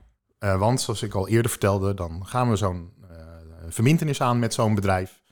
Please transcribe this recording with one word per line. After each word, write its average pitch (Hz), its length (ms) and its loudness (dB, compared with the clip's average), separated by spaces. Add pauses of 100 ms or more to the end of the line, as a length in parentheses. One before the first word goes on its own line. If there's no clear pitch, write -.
(400)
Eh, 98 200 0
want 120 220 2
zoals 110 220 -6
ik 101 100 -6
al 98 140 -2
eerder 113 240 2
vertelde, 98 420 2
dan 87 320 -8
gaan 123 240 0
we 110 60 2
zo'n, 90 380 -4 (160)
eh, 82 80 -20 (520)
verbintenis 147 520 2
aan 120 180 2
met 117 140 0
zo'n 110 220 2
bedrijf. 95 460 0 (100)